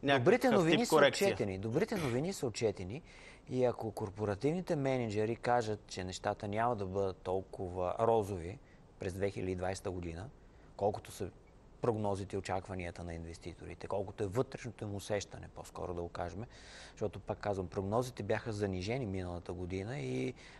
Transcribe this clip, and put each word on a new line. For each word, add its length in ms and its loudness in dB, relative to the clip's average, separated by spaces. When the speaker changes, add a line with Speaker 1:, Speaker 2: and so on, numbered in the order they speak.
Speaker 1:
някакъв 200 6
Speaker 2:
добрите 240 8
Speaker 1:
тип 100 8
Speaker 2:
новини 280 6
са 100 4
Speaker 1:
корекция. 320 8
Speaker 2:
отчетени. 300 2
Добрите 380 0
новини 380 0
са 140 -2
отчетени 540 -2
и 160 4
ако 260 0
корпоративните 840 0
мениджъри 600 2
кажат, 520 2
че 160 -6
нещата 440 -2
няма 280 2
да 100 -4
бъдат 320 0
толкова 840 -2
розови 600 2
през 140 -2
две 160 0
хиляди 220 -2
и 40 0
двайсета 360 -2
година, 380 -8
колкото 340 0
са 180 -6
прогнозите 540 0
и 40 0
очакванията 640 -4
на 100 -6
инвеститорите, 720 -10
колкото 360 -2
е 40 0
вътрешното 560 -4
им 120 -6
усещане, 600 -4
по-скоро 380 -8
да 80 -4
го 80 -6
кажем, 340 -6
защото, 280 -4
пак 180 -6
казвам, 300 -2
прогнозите 560 -2
бяха 300 -2
занижени 520 -2
миналата 480 -4
година 460 -4
и, 340 -4